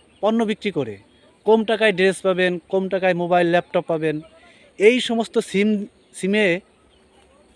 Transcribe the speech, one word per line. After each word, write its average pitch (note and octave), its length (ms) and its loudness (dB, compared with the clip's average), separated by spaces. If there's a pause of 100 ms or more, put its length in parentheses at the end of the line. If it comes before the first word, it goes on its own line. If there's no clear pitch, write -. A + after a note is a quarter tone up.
(200)
পণ্য A3+ 240 0
বিক্রি G#3 260 -4
করে, A2+ 280 -6 (460)
কম A3 200 4
টাকায় G#3+ 280 0
ড্রেস F#3 280 0
পাবেন, F3+ 380 0 (100)
কম F#3+ 200 -2
টাকায় F#3 260 0
মোবাইল, F3 320 0
ল্যাপটপ F3 400 0
পাবেন। D#3 340 -2 (580)
এই A#3 220 4
সমস্ত A3+ 380 -4
সিম, G#3 480 0 (280)
সিমে G3 460 0 (960)